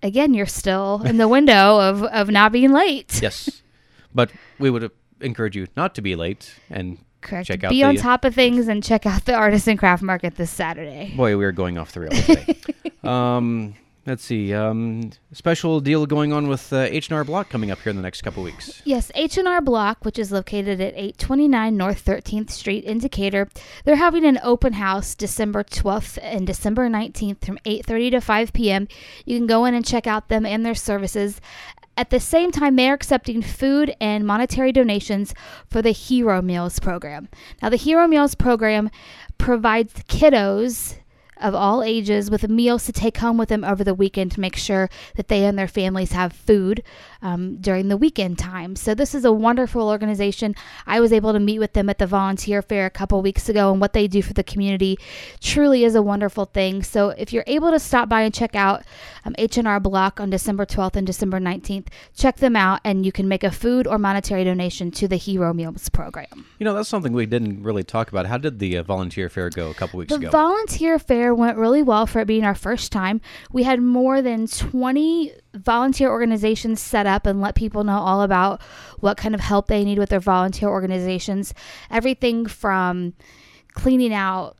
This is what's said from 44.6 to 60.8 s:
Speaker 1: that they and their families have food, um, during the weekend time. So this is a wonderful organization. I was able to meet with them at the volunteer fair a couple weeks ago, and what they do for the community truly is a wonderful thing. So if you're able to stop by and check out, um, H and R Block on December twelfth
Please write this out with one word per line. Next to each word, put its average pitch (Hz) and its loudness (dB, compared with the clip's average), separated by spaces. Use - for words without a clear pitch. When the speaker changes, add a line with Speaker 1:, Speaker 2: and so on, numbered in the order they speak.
Speaker 1:
that - -6
they 202 2
and 202 0
their 190 -2
families 190 -2
have 180 -2
food, 202 2
um, 180 -6
during 190 -2
the 202 2
weekend 202 0
time. 185 -8
So - -2
this 269 -2
is 262 -4
a 240 6
wonderful 233 2
organization. 208 -2
I 220 2
was 226 6
able 214 4
to 208 2
meet 208 0
with 214 -2
them 202 2
at 202 -2
the 202 0
volunteer 190 0
fair 196 -2
a 190 -4
couple 196 -2
weeks 196 -2
ago, 202 4
and 190 2
what 202 2
they 208 2
do 196 0
for - -4
the 190 0
community 196 -2
truly 277 4
is 226 4
a 220 6
wonderful 202 -2
thing. 190 -2
So 202 0
if - -10
you're 233 -2
able 302 2
to 320 4
stop 240 0
by 220 4
and 220 0
check 233 -4
out, 202 0
um, - -8
H 220 0
and 240 2
R 202 2
Block 190 0
on 202 -6
December 196 -2
twelfth 190 -2